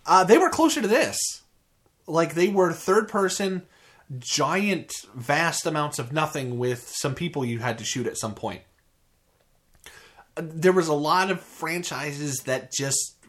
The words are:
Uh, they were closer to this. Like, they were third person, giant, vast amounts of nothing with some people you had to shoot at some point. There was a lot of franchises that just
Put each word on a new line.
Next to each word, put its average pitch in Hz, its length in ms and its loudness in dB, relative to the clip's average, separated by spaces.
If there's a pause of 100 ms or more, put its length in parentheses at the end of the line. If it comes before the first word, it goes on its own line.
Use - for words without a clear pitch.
Uh, 185 140 8
they 202 160 8
were 359 100 4
closer 311 320 2
to 214 60 0
this. 226 320 2 (880)
Like, 160 280 0
they 175 120 4
were 190 260 4
third 196 360 0
person, 190 540 -2 (540)
giant, 156 760 -2 (200)
vast 147 540 -2
amounts 151 320 -2
of 127 140 -6
nothing 143 480 -2
with 123 340 -2
some 135 220 -4
people 147 280 -4
you 117 140 -2
had 113 200 -4
to 107 60 -10
shoot 120 220 -4
at - 100 -6
some 107 200 -6
point. 98 260 -8 (1700)
There 165 340 2
was 180 160 4
a 151 80 2
lot 175 380 2
of 180 80 -4
franchises 147 1040 -6
that 131 260 -4
just - 460 -4 (120)